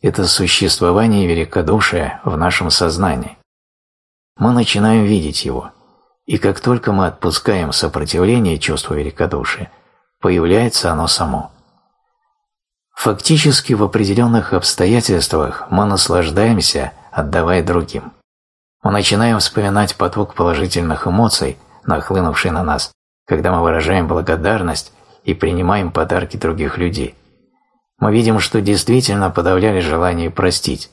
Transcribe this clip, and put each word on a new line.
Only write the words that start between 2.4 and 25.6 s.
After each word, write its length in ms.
сознании. 680
Мы 160
начинаем 520
видеть 400
его, 280
и 100
как 240
только 320
мы 140
отпускаем 680
сопротивление 880
чувству 360
великодушия, 760
появляется 720
оно 140
само. 460
Фактически 760
в 100
определенных 720
обстоятельствах 1160
мы 140
наслаждаемся – 1080
отдавая 440
другим. 500
Мы 100
начинаем 460
вспоминать 580
поток 380
положительных 720
эмоций, 500
нахлынувший 680
на 120
нас, 300
когда 260
мы 100
выражаем 440
благодарность 840
и 100
принимаем 560